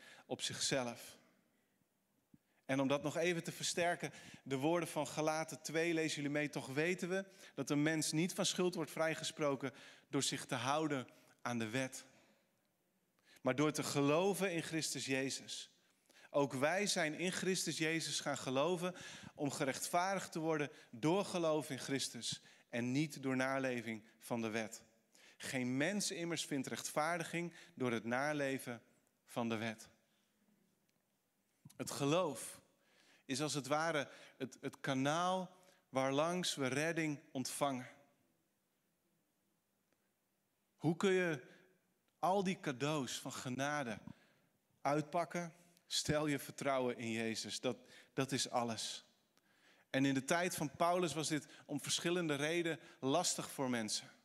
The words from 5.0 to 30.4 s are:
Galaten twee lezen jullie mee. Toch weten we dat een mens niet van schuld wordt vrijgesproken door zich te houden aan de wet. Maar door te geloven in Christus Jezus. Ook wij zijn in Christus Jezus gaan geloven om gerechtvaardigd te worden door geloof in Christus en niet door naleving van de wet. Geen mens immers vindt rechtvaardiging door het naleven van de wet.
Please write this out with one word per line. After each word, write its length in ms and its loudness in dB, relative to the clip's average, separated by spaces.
Galaten 560 0
twee 320 0
lezen 220 0
jullie 220 0
mee. 100 0
Toch 180 -6
weten 420 0
we 160 -2
dat 160 -4
een 120 4
mens 300 2
niet 200 2
van 140 0
schuld 280 2
wordt 160 -4
vrijgesproken 840 0
door 140 2
zich 240 -2
te 80 -4
houden 520 2
aan 160 -2
de 100 -2
wet. 360 -4
Maar 120 4
door 180 4
te 100 -2
geloven 720 4
in 100 -2
Christus 440 -4
Jezus. 640 -2
Ook 220 4
wij 340 2
zijn 280 0
in 180 0
Christus 460 0
Jezus 420 0
gaan 180 -2
geloven 560 0
om 160 -2
gerechtvaardigd 840 0
te 60 -4
worden 320 0
door 340 2
geloof 460 0
in 80 -4
Christus 640 -4
en 240 0
niet 300 0
door 140 0
naleving 680 0
van 220 -4
de 80 -2
wet. 340 -4
Geen 400 -2
mens 340 0
immers 340 -2
vindt 220 -2
rechtvaardiging 840 -2
door 180 0
het 120 0
naleven 800 -2
van 240 -2
de 80 0
wet. 320 -6